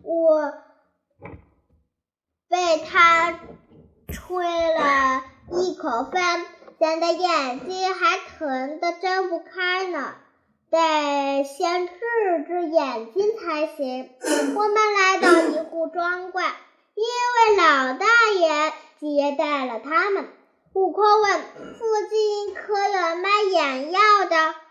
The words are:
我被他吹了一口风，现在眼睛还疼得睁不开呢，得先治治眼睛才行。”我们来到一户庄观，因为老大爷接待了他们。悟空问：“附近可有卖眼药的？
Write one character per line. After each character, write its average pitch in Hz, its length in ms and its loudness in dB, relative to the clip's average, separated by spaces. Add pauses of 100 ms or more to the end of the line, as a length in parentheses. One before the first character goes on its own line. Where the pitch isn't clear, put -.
我 311 520 2 (1900)
被 339 360 0
他 339 540 4 (760)
吹 359 320 -6 (300)
了 269 480 0 (300)
一 359 240 -2
口 262 340 -4
风， 349 360 -2 (340)
现 320 200 2
在 339 100 2
眼 302 560 -2
睛 370 280 -2
还 359 240 0
疼 277 600 -6
得 339 140 -2
睁 370 360 -2
不 330 120 -6
开 370 480 -4
呢， 277 260 -6 (560)
得 285 720 2
先 349 460 -2
治 - 40 -16 (540)
治 349 220 -4
眼 262 440 -2
睛 415 240 0
才 320 300 -4
行。” 254 440 -8 (440)
我 415 140 0
们 415 260 2
来 381 240 4
到 359 140 4 (180)
一 302 80 -4
户 320 300 -6
庄 359 420 -6
观， 349 220 -4 (420)
因 427 100 -4
为 480 520 2
老 277 380 4
大 381 120 -4 (300)
爷 311 360 2 (280)
接 285 360 0
待 294 300 -2
了 226 140 -8
他 330 300 0
们。 381 180 -2 (460)
悟 370 180 0
空 370 100 0 (180)
问 381 200 2 (340)
：“附 480 100 -10 (240)
近 415 460 -2
可 403 240 -4
有 370 380 0
卖 359 120 -4 (220)
眼 294 400 -2
药 381 100 0 (300)
的？ 320 240 2 (160)